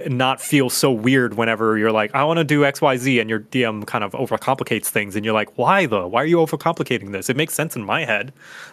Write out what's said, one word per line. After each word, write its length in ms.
not 340
feel 300
so 220
weird 420
whenever 420
you're 140
like, 240
"I 80
wanna 220
do 200
X, 160
Y, 160
Z," 220
and 100
your 120
D 240
M 180
kind 220
of 80
overcomplicates 760
things, 300
and 80
you're 100
like, 240
"Why 280
though? 200
Why 160
are 40
you 100
overcomplicating 720
this? 180
It 80
makes 160
sense 220
in 80
my 220
head." 280